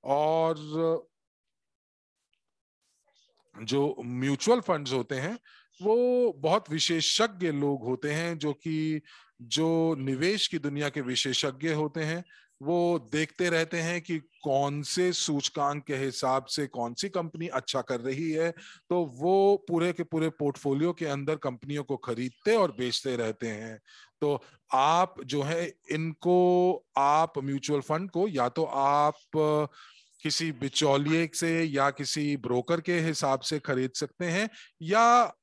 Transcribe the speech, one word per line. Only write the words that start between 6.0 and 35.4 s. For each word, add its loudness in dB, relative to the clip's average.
बहुत 0
विशेषज्ञ 0
लोग 0
होते -4
हैं -4
जो -4
कि -4
जो 0
निवेश 0
की -4
दुनिया -4
के -4
विशेषज्ञ -2
होते -4
हैं, -4
वो 0
देखते -2
रहते 0
हैं -2
कि -6
कौन -2
से 0
सूचकांक -2
के -4
हिसाब -2
से -4
कौन -6
सी -6
कंपनी -6
अच्छा -4
कर -4
रही -4
है, 0
तो 2
वो 2
पूरे 2
के -6
पूरे 0
पोर्टफोलियो 0
के -6
अंदर -2
कंपनियों -6
को -4
खरीदते -2
और 4
बेचते -4
रहते -4
हैं। -8
तो -2
आप 4
जो -2
है, -4
इनको, 2
आप 4
म्यूचुअल -2
फंड -4
को 0
या 0
तो 0
आप 2
किसी -2
बिचौलिए 2
से 0
या 2
किसी -2
ब्रोकर 0
के 0
हिसाब 0
से -4
खरीद -2
सकते -8
हैं 0
या 4